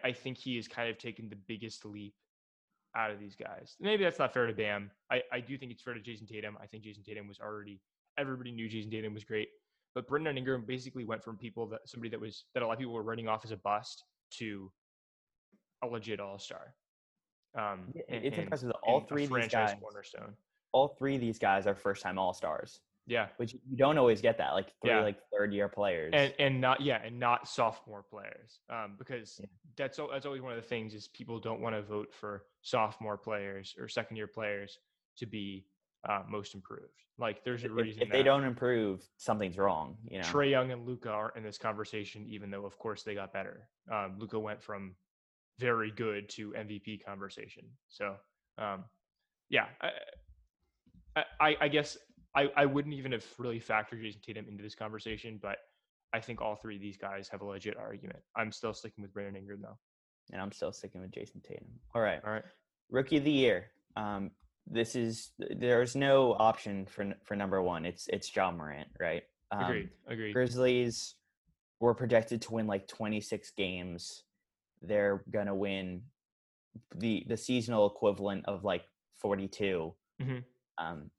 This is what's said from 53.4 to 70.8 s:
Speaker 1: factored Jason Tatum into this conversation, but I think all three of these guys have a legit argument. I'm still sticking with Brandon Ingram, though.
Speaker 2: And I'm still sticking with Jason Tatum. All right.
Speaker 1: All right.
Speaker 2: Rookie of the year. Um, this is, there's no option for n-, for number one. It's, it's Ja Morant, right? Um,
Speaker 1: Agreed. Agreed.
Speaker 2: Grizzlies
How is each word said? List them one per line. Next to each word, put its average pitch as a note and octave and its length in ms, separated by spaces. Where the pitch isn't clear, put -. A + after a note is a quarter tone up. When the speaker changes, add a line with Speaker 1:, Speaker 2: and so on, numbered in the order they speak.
Speaker 1:
factored A2 420
Jason G#2 200
Tatum G#2+ 260
into G#2 160
this G#2 120
conversation, A2 640
but G2 160
I A2+ 60
think A2+ 220
all G#2+ 140
three G#2+ 200
of G2 60
these G2+ 160
guys G2 320
have G2+ 120
a G2+ 40
legit G2+ 320
argument. G#2+ 420
I'm A2 160
still A2 220
sticking - 280
with F#2+ 120
Brandon G2+ 220
Ingram, G2+ 260
though. G#2+ 160
Speaker 2:
And F#2+ 100
I'm G2+ 100
still F2+ 200
sticking F#2 300
with F#2 100
Jason - 300
Tatum. - 260
All A#2 60
right. F#2+ 240
Speaker 1:
All G#2+ 80
right. G#2+ 100
Speaker 2:
Rookie C#3 280
of C#3 60
the D3+ 80
year. A#2 400
Um, G#2 360
this A2+ 280
is, A2+ 440
there's A#2+ 560
no C3+ 380
option G#2 520
for - 180
n-, G2+ 200
for G#2 120
number F#2+ 260
one. E2+ 240
It's, F2 240
it's - 260
Ja F#2 160
Morant, D2+ 380
right? E2+ 240
Um, G2+ 120
Speaker 1:
Agreed. G2 260
Agreed. A2 260
Speaker 2:
Grizzlies B2 800